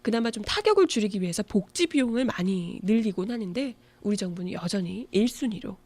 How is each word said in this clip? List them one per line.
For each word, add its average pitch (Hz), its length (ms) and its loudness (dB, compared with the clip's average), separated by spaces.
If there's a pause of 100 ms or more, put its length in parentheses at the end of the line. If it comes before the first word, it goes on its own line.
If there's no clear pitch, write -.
그나마 233 300 0
좀 220 140 -8
타격을 403 440 4
줄이기 208 320 0
위해서 180 220 -2
복지 - 440 0
비용을 262 380 2
많이 185 580 -2
늘리곤 208 480 2
하는데 233 460 -4 (240)
우리 208 160 0
정부는 180 360 -4
여전히 180 580 -4
일 214 180 4
순위로 208 580 -6